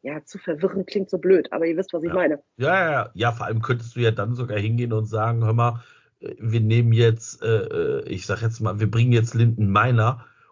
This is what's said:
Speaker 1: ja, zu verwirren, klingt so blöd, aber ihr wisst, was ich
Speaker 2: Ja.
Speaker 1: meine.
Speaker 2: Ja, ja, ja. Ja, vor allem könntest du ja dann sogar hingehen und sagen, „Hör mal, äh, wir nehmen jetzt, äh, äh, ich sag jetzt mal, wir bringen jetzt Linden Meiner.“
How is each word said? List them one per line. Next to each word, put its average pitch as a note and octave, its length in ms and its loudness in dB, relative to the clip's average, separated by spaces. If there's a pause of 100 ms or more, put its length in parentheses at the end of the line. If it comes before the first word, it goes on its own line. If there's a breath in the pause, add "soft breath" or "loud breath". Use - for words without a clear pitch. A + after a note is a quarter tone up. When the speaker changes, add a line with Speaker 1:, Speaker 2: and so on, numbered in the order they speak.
Speaker 1:
ja, D3 220 -12
zu - 120 -20
verwirren, F3+ 480 -4
klingt - 240 -6
so F#3+ 80 -4
blöd, F3+ 340 2
aber E3 140 -2
ihr E3 100 0
wisst, F3+ 180 -6
was E3 100 -4
ich E3+ 60 -4
Speaker 2:
Ja. D#3+ 40 -6
Speaker 1:
meine. D#3 300 0 (140)
Speaker 2:
Ja, B2+ 100 -2
ja, F3 240 2
ja. A#2+ 240 -2
Ja, A#2 160 0
vor A2+ 160 -8
allem A2+ 160 -2
könntest A#2+ 320 -4
du B2 40 -6
ja A2+ 120 4
dann A2 240 -4
sogar A2 240 -4
hingehen A#2 340 -2
und A2 120 0
sagen, A2+ 380 -2
„Hör A2 100 2
mal, A#2 280 0 (380 loud breath)
äh, - 180 -12
wir A2+ 240 0
nehmen A2+ 320 4
jetzt, A2+ 480 2
äh, - 60 -4
äh, E2+ 600 -2
ich - 200 -8
sag G2 160 -4
jetzt A2+ 160 -4
mal, G2+ 200 -4
wir G#2 120 0
bringen A#2+ 200 4
jetzt A#2 220 2
Linden A2+ 380 2
Meiner.“ B2 520 2 (280 loud breath)